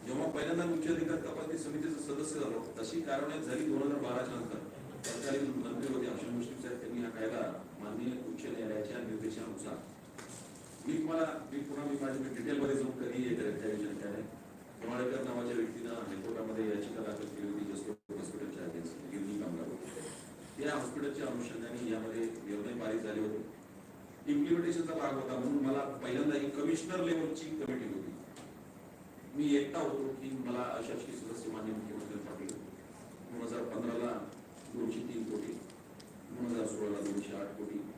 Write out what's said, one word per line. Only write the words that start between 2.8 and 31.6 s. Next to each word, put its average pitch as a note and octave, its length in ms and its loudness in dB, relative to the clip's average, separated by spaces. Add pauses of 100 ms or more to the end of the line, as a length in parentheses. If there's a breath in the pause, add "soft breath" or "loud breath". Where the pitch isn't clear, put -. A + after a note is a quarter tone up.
तशी D#3+ 200 0
कारवाई D3+ 400 2
झाली - 240 0
दोन C3+ 160 4
हजार C#3+ 160 4
बाराच्या B2+ 380 2
नंतर. A2+ 220 -2 (480)
तत्कालीन C#3 400 2
मंत्री B2+ 480 0
होते B2 140 2
हसन A#2+ 260 -2
मुश्रीफ - 280 -2
साहेब, A#2+ 180 -2
त्यांनी A#2 220 -2
हा A#2 80 0
कायदा A2 540 0 (160)
माननीय A2 540 -2
उच्च - 120 -6
न्यायालयाच्या G#2+ 520 0
निर्देशानुसार, G#2+ 760 -2 (1120)
मी D#4 100 4
तुम्हाला, D#4 560 4
मी C#3+ 60 0
पुन्हा C#3 260 -2
मी C#3 160 2
माझ्या C3 260 2
डिटेलमध्ये C#3 480 4
जाऊन B2+ 160 4
कधी B2 300 0
हे A#2+ 140 4
करेन G#2 260 0
त्या G#2+ 80 0
विषयात G#2 340 0
काय G2+ 80 -2
नाही. G#2+ 120 -2 (600)
पवाळेकर B2+ 400 2
नावाच्या A#2+ 320 0
व्यक्तीनं A2+ 380 0
हायकोर्टामध्ये A2 760 0
याचिका G#2 340 0
दाखल G#2 220 -2
केली G2+ 260 -4
होती G#2 140 0
जसं G2 520 -4
हॉस्पिटलच्या - 460 -4
against, E2 480 -6
गिरणी G2 300 -2
कामगार E2+ 260 -2
होते. - 480 -6 (460)
त्या C#3+ 140 2
हॉस्पिटलच्या C3+ 520 0
अनुषंगाने A#2+ 640 -2
यामध्ये A2 300 0
निर्णय G#2+ 640 -2
पारित A2 140 2
झाले G#2+ 220 0
होते. G#2+ 160 2 (960)
इम्प्लिमेंटेशनचा E3 640 6
भाग C#3+ 200 4
होता B2 260 0
म्हणून C#3 260 6
मला C#3 140 6
पहिल्यांदा C#3 580 4
ही C#3 120 4
कमिशनर E3 540 4
लेव्हलची D#3 420 4
कमिटी B2+ 400 0
होती, G2 260 -2 (1200)
मी C#3+ 200 6
एकटा - 240 6
होतो C3+ 280 2
की C3+ 220 -2 (160)
मला B2 160 0
अशासकीय - 540 -2
सदस्य A2+ 360 -4
माननीय G#2+ 220 -2